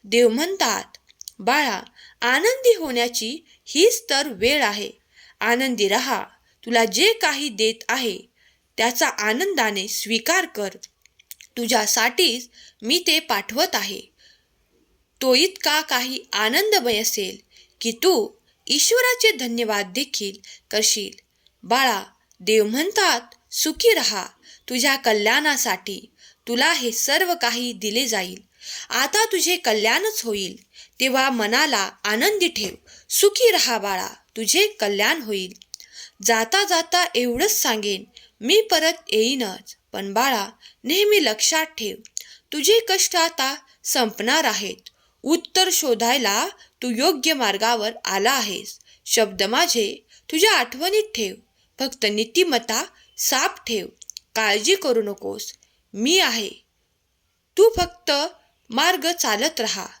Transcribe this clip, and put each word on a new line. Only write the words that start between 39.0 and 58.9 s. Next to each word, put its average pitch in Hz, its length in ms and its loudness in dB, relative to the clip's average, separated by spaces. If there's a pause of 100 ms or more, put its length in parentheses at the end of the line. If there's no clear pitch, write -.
येईनच, 226 680 -2 (160)
पण 196 200 -8
बाळा, 226 360 0 (360)
नेहमी 392 400 4
लक्षात 311 420 0
ठेव, 208 300 -8 (560)
तुझे 370 260 4 (100)
कष्ट 381 280 0
आता 320 380 0 (300)
संपणार 254 600 0
आहेत. 214 320 -2 (460)
उत्तर 349 500 0
शोधायला 247 760 0 (340)
तू 247 80 -4
योग्य 285 420 2
मार्गावर 220 580 0 (140)
आला 196 260 0
आहेस. 208 480 -4 (280)
शब्द 196 360 0
माझे 233 640 0 (260)
तुझ्या 381 200 6
आठवणीत 320 500 0 (120)
ठेव, 196 200 -4 (440)
फक्त 262 320 -4
नीतिमत्ता 233 760 0 (340)
साफ - 480 -2
ठेव, 220 200 -4 (480)
काळजी 220 400 2
करू 247 280 0
नकोस, 202 500 -8 (420)
मी 277 240 2
आहे. 233 300 0 (1120)
तू 440 180 8
फक्त 349 340 -4 (600)
मार्ग 320 360 2 (140)